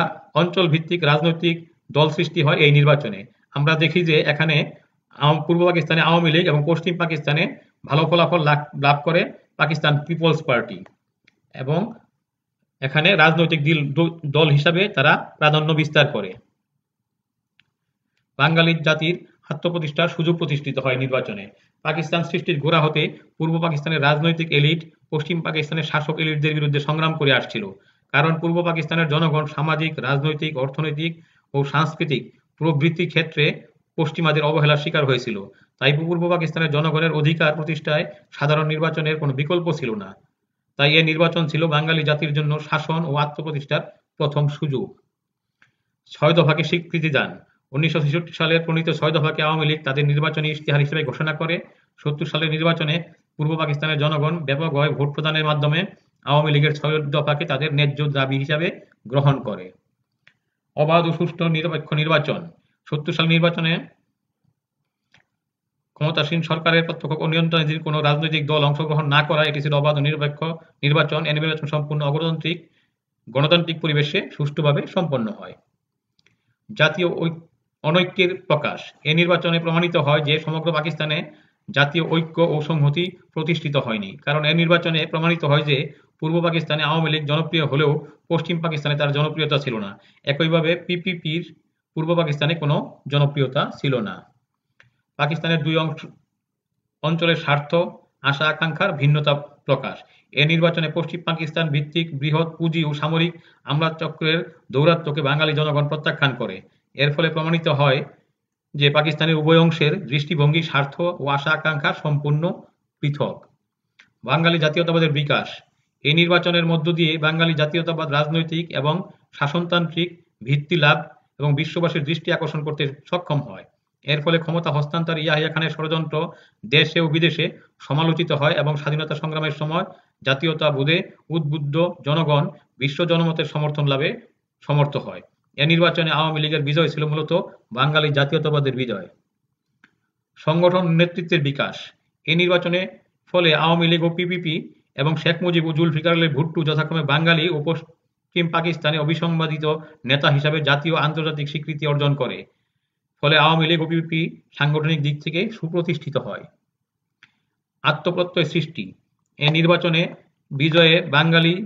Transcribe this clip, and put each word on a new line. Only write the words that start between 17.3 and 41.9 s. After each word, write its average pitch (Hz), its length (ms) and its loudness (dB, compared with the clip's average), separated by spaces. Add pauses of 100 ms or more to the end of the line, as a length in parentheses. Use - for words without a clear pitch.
বাঙালি 165 340 4 (140)
জাতির 160 280 2 (340)
আত্মপ্রতিষ্ঠার 170 680 -2
সুযোগ 170 220 0
প্রতিষ্ঠিত 143 400 -4
হয় 131 240 0
নির্বাচনে। 117 420 -4 (400)
পাকিস্তান 160 400 -2
সৃষ্টির 165 400 -2
গোড়া 160 160 4
হতে 156 220 2 (360)
পূর্ব 160 160 0 (100)
পাকিস্তানের 156 420 -2
রাজনৈতিক 160 460 2
এলিট 147 280 4 (300)
পশ্চিম 156 320 -4
পাকিস্তানের 156 480 -4
শাসক 151 320 -2
এলিটদের 151 340 0
বিরুদ্ধে 147 240 0
সংগ্রাম 156 380 0
করে 139 140 2
আসছিল, 117 320 -2 (480)
কারণ 151 260 4
পূর্ব 170 240 0
পাকিস্তানের 165 500 -2
জনগণ 151 340 2
সামাজিক, 156 520 -2
রাজনৈতিক, 147 600 -2
অর্থনৈতিক 151 540 -4 (420)
ও 139 100 0
সাংস্কৃতিক 151 580 0 (360)
প্রবৃত্তির 160 540 0
ক্ষেত্রে 160 320 0 (540)
পশ্চিমাদের 156 500 0
অবহেলার 147 360 4
শিকার 160 240 0
হয়েছিল। 120 280 -2 (420)
তাই 139 180 2
পূর্ব 165 320 -2
পাকিস্তানের 165 480 0
জনগণের 160 360 2
অধিকার 156 460 2
প্রতিষ্ঠায় 156 460 -2 (280)
সাধারণ 151 400 0
নির্বাচনের 156 460 -2
কোনো 147 140 -2
বিকল্প 165 400 -2
ছিল 123 220 -4
না। 98 160 -10 (680)
তাই 143 200 4
এ - 40 8
নির্বাচন 165 440 2
ছিল 151 200 -2
বাঙালি 156 380 2